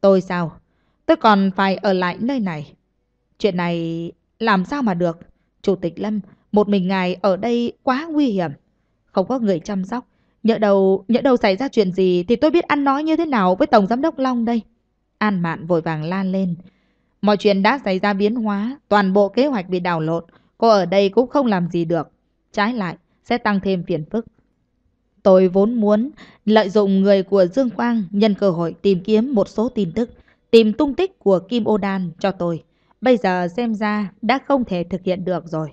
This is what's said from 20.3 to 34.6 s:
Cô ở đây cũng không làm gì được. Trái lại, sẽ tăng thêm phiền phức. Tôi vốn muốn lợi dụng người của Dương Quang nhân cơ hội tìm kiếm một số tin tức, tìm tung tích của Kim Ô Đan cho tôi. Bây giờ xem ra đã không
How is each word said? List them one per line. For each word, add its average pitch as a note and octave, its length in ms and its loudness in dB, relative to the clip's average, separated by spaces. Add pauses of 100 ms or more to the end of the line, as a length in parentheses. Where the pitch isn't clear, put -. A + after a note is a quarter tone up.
Cô A3+ 120 2
ở G3+ 160 6
đây G3 240 2
cũng A#3 180 2
không C#4+ 180 0
làm F3+ 240 0
gì E3+ 160 -2
được. E3 260 -4 (400)
Trái G#3+ 220 -2
lại, F3+ 240 -6 (260)
sẽ A#3+ 140 -2
tăng G#3 220 0
thêm F#3+ 240 -2
phiền D#3 280 -4
phức. A3+ 140 -6 (1000)
Tôi F#3+ 240 6
vốn G3 260 2
muốn G#3+ 360 0 (360)
lợi G#3+ 240 4
dụng G3 320 2
người G3 220 4
của F#3+ 220 2
Dương B3 240 0
Quang A#3 420 -2
nhân G3+ 220 2
cơ G3 180 0
hội E3+ 300 -4
tìm F#3+ 220 0
kiếm A3 320 0
một G3 140 0
số A3+ 200 -2
tin G3+ 220 -4
tức, A3 180 -4 (420)
tìm A3 220 6
tung D4 200 -2
tích F#4 260 -6
của F#3+ 200 2
Kim A3 260 -4
Ô A3 120 0
Đan F#3+ 420 -6
cho G3 120 -2
tôi. E3+ 320 -6 (380)
Bây B3+ 160 4
giờ F3+ 300 0
xem A3+ 280 -4
ra G#3 360 -4 (100)
đã A#3+ 260 0
không C#4 180 0